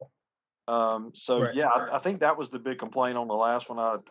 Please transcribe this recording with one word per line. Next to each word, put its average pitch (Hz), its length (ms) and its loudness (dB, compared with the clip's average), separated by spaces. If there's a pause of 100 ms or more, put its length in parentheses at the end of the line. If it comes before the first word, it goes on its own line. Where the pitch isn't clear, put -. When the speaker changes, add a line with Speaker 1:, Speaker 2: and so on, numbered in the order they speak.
(680)
Speaker 1:
Um, 113 480 0
so 123 260 0
Speaker 2:
Right. 120 140 0
Speaker 1:
yeah, 131 160 2
I, 127 260 2
I - 20 2
think 185 220 -2
that 151 160 4
was 143 140 -6
the 127 80 -8
big 127 200 -6
complaint 123 380 0
on 120 100 -2
the 107 80 -2
last 120 360 2
one 117 80 -8
I, 113 180 0 (140)